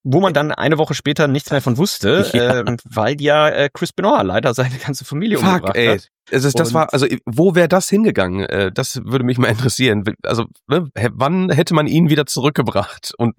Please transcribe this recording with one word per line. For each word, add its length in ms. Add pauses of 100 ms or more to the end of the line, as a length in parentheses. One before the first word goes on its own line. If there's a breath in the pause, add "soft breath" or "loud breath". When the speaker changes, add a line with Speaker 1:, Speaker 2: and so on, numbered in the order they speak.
Speaker 1:
Wo 140
man 140
dann 180
eine 260
Woche 180
später 340
nichts 200
mehr 120
von 160
wusste, 520
Speaker 2:
<laughs> 40
Ja. 260
Speaker 1:
ähm, 240
weil 380
ja, 280
äh, 240
Chris 200
Benoit 300
leider 300
seine 240
ganze 280
Familie 340
Speaker 2:
Fuck, 80
Speaker 1:
umgebracht 300
Speaker 2:
ey. 100 (100)
Speaker 1:
hat. 120 (220)
Speaker 2:
Also 200
das 160
Speaker 1:
Und 60
Speaker 2:
war, 200
also 140 (180)
wo 300
wäre 140
das 200
hingegangen? 520
Äh, 320
das 320
würde 180
mich 140
mal 100
interessieren. 560 (200)
Also, 220 (220)
ne, 280
hä-, 180
wann 360
hätte 240
man 140
ihn 220
wieder 160
zurückgebracht 920
und 220